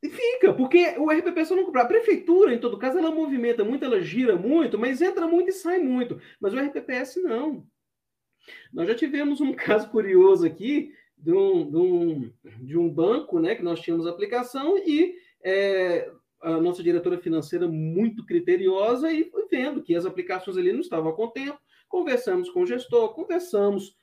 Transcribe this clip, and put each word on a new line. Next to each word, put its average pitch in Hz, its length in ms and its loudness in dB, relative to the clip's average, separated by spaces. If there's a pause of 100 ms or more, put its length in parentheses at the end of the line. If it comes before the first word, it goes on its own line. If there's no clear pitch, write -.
E 294 80 -8
fica, 494 420 2
porque 311 460 4
o 302 120 0
R 311 120 2
P 339 100 -2
P 330 80 -2
S 320 140 0
não 370 100 2
compra. 269 180 0
A 240 40 4
prefeitura, 359 680 4
em 226 60 -4
todo 196 180 -4
caso, 262 200 -2
ela 320 120 2
movimenta 247 540 0
muito, 269 200 -4
ela 233 160 0
gira 190 360 0
muito, 233 420 0
mas 254 240 -2
entra 370 240 0
muito 349 220 2
e 381 40 -2
sai 359 280 -2
muito. 254 400 -2 (200)
Mas 202 140 -2
o 262 40 -4
R 285 120 -4
P 285 100 -8
P - 120 -10
S 277 280 -6
não. 277 460 -4 (1040)
Nós - 140 -4
já 220 80 0
tivemos 285 460 -2
um 269 120 0
<laughs> - 20 -4
caso - 360 0
curioso 190 560 6
aqui 233 460 -4 (240)
de 165 160 -2
um, 185 380 2
de 151 80 -2
um, 170 540 0 (280)
de 139 180 -4
um 170 120 2
banco, 180 480 0
né, 170 160 0
que - 80 -8
nós 170 180 -4
tínhamos 165 260 -2
aplicação 240 680 -2
e, 330 380 0 (280)
é, 190 680 0 (320)
a 165 180 0
nossa 175 220 0
diretora 175 340 0
financeira 165 500 -2
muito 165 600 -2
criteriosa 190 840 0
e 320 140 0
foi - 260 -6
vendo 285 320 -2
que 170 120 0
as 170 100 -2
aplicações 180 540 -6
ali 180 160 2
não 269 60 -4
estavam 160 300 -4
a - 60 -6
contento. 269 420 -6 (300)
Conversamos 240 640 -2
com 180 100 -2
o 180 60 2
gestor, 240 480 0
conversamos 202 880 -2